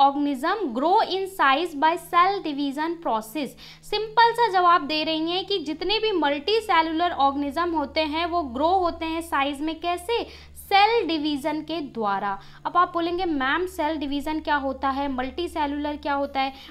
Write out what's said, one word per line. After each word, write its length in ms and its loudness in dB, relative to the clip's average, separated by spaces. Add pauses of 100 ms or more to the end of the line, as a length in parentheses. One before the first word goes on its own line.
organism 640 2 (120)
grow 280 4
in 240 -2 (140)
size 340 2
by 220 2
cell 460 2
division 480 -4
process। 560 -4 (360)
सिंपल 500 2
सा 160 2
जवाब 380 4
दे 180 -2
रही 260 -2
हैं 160 -2
कि 120 -2
जितने 400 -2
भी 140 0
मल्टीसेलुलर 1000 2
ऑर्गेनिज्म 600 0
होते 300 -2
हैं, 260 -2
वो 160 -2
ग्रो 260 0
होते 360 2
हैं 160 -4
साइज 400 -2
में, 200 -4
कैसे? 680 -4 (200)
सेल 380 4
डिवीजन 540 -2
के 200 -6
द्वारा। 600 -4 (260)
अब 100 -4
आप 160 4
बोलेंगे, 320 -2
"मैम, 420 0
सेल 300 -2
डिवीजन 440 -4
क्या 140 -2
होता 340 -2
है, 200 -2
मल्टीसेलुलर 880 -4
क्या 180 -4
होता 260 -2
है?" 120 -2 (180)